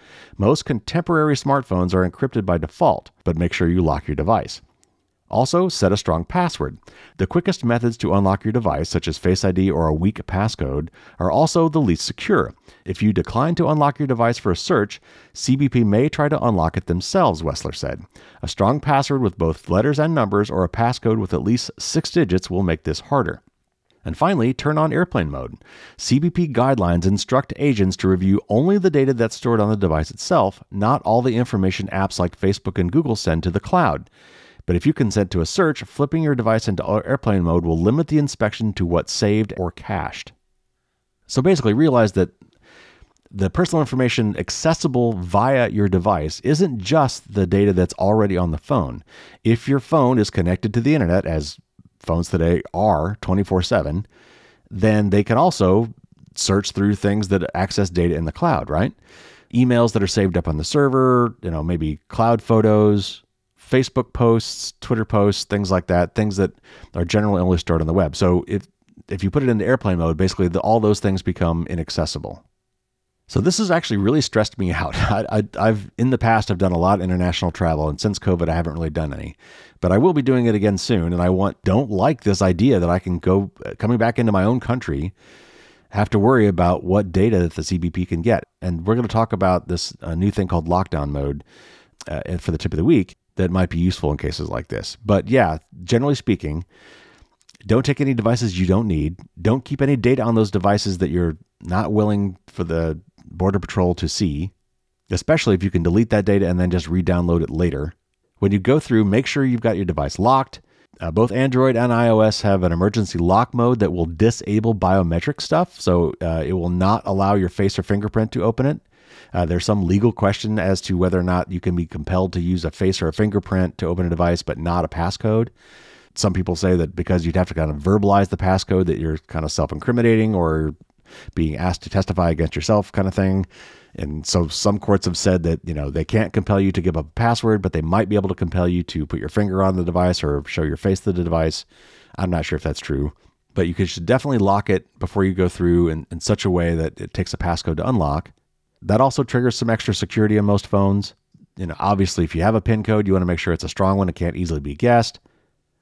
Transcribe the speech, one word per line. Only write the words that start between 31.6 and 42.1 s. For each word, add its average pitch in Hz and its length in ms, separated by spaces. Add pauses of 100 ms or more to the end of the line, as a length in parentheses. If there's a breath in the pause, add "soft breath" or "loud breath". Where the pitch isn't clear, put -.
apps 95 280
like 87 200
Facebook 98 380
and 87 160
Google 139 240
send 82 280
to 90 60
the 98 100
cloud. 127 500 (540 loud breath)
But 87 120
if 87 100
you 156 60
consent 104 400
to 90 80
a 80 60
search, 160 360
flipping 151 400
your 143 140
device 110 320
into 92 200
air-, 101 160
airplane 101 380
mode 85 220
will 82 160
limit 135 260
the 151 120
inspection 110 560
to 92 120
what's 85 260
saved 107 440
or 90 160
cached. - 580 (960)
So - 160
basically, 135 320
realize 123 380